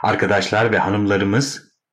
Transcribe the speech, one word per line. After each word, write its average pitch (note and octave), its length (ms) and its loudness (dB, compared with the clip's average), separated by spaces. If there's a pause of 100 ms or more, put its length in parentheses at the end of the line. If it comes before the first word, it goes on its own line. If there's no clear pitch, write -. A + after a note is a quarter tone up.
arkadaşlar G#2 680 0
ve G#2 60 2
hanımlarımız, G2+ 960 0 (180)